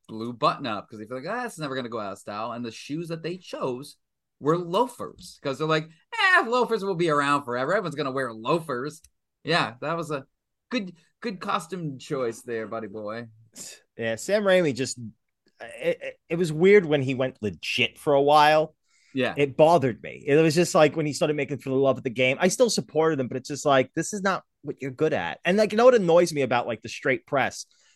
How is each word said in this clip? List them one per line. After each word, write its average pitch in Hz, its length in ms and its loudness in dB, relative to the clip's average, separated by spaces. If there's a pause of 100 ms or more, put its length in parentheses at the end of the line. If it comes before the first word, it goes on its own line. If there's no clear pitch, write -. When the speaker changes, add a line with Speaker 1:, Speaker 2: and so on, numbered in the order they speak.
Speaker 1:
blue 113 240 -10
button 151 340 -2
up, 104 220 -6
'cause 110 100 -18
they 107 80 -14
feel 123 100 -12
like, 131 100 -12
"Ah, 233 160 -8
that's 226 160 -12
never 139 160 -8
gonna 127 140 -6
go 117 100 -8
out 101 140 -8
of 101 60 -14
style." 110 340 -10
And 120 120 -10
the 113 60 -8
shoes 160 380 -12
that 165 140 -10
they 175 160 -8
chose 151 580 -8 (440)
were 156 180 0
loafers, 175 840 -6
'cause 131 160 -6
they're 156 80 -4
like, 160 220 0 (240)
"Eh, 381 340 4
loafers 226 380 0
will 196 100 -2
be 170 140 0
around 143 360 2
forever. 127 280 -2
Everyone's 185 220 -2
gonna 139 180 -4
wear 131 200 -4
loafers." 143 680 -4 (420)
Yeah, 143 380 -2
that 156 160 -6
was 165 140 -8
a 143 160 -8 (440)
good, 196 240 -6 (260)
good 196 200 -10
costume 170 580 -6
choice 123 440 -6
there, 113 260 -8
buddy 110 200 -8
boy. 107 400 -10 (680)
Speaker 2:
Yeah, 113 200 -2
Sam 202 280 -2
Raimi 180 320 4
just, 127 220 -6 (640)
it, 117 400 -4
it, 139 280 -14
it 165 80 -4
was 165 160 -2
weird 185 320 8
when 147 180 2
he 131 120 -2
went 131 280 -2
legit 107 560 -4
for 156 160 0
a 139 80 6
while. 151 540 6 (380)
Speaker 1:
Yeah. 123 220 -2
Speaker 2:
It 143 200 0
bothered 151 460 6
me. 65 240 -14
It 139 100 4
was 160 180 4
just 170 200 0
like 156 200 6
when 156 120 -2
he 147 60 -4
started 151 220 0
making 139 240 -4
For 135 120 -10
the 131 40 -2
Love 135 220 2
of 120 80 -14
the 131 60 -2
Game, 127 280 2
I 180 100 2
still 226 220 2
supported 156 480 0
him, 131 80 -2
but 127 120 -8
it's - 100 -10
just 143 160 -10
like, 135 300 4
this - 180 -4
is 202 100 -6
not 185 220 -2 (180)
what 143 180 -10
you're 135 120 -8
good 156 220 0
at. 85 300 -4
And, 180 120 2
like, 214 160 2
you 214 60 0
know 240 80 6
what 254 80 10
annoys 175 380 4
me 143 100 -2
about, 120 260 0
like, 113 140 -6
the 113 60 -12
straight - 380 -4
press? 123 380 -2 (320)